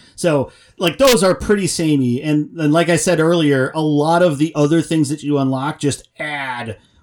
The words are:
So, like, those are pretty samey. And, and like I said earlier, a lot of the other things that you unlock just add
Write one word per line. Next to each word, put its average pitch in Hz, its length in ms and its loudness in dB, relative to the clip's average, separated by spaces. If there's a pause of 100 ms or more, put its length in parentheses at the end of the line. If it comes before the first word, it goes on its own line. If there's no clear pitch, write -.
(160)
So, 147 340 -2 (280)
like, 277 200 -2
those 262 240 4
are 185 120 4
pretty 202 340 -2
samey. 139 540 0
And, 151 360 -2
and 151 140 2
like 165 160 2
I 170 80 2
said 165 240 0
earlier, 151 540 2
a 156 60 -4
lot 156 420 2
of 151 160 2
the 156 160 0
other 151 280 2
things 156 280 0
that 151 120 -6
you 143 160 -2
unlock 135 400 -2
just - 300 -4 (100)
add 131 580 -10 (260)